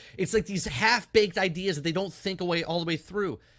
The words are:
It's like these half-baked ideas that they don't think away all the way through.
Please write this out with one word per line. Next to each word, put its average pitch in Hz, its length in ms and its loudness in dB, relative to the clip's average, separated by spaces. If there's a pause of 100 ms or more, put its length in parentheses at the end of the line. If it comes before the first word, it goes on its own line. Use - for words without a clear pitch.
(180)
It's 185 160 0
like 220 100 4
these 196 220 -4
half-baked 208 720 2
ideas 185 380 0
that 143 60 -6
they 165 100 0
don't 185 200 -2
think 190 300 -6
away 170 200 0
all 165 160 -2
the 170 60 -2
way 165 140 0
through. 185 400 -4 (200)